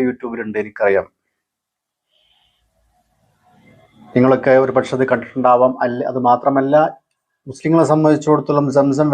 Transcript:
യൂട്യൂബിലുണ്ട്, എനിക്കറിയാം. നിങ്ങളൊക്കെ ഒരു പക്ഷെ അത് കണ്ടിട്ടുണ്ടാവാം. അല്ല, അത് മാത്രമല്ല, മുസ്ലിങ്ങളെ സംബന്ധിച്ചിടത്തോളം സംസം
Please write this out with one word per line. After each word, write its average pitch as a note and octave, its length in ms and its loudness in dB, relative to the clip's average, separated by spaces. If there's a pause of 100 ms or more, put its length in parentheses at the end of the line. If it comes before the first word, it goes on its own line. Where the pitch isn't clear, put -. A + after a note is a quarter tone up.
യൂട്യൂബിലുണ്ട്, A#2 560 -8
എനിക്കറിയാം. G2+ 460 -2 (3000)
നിങ്ങളൊക്കെ C3 400 2 (100)
ഒരു C3 140 -2
പക്ഷെ B2+ 200 -2
അത് C3 140 0
കണ്ടിട്ടുണ്ടാവാം. B2 640 0 (140)
അല്ല, A#2+ 120 -6 (120)
അത് B2+ 80 -6 (100)
മാത്രമല്ല, C3+ 460 0 (760)
മുസ്ലിങ്ങളെ D#3+ 400 0
സംബന്ധിച്ചിടത്തോളം D3+ 880 0
സംസം C#3 340 0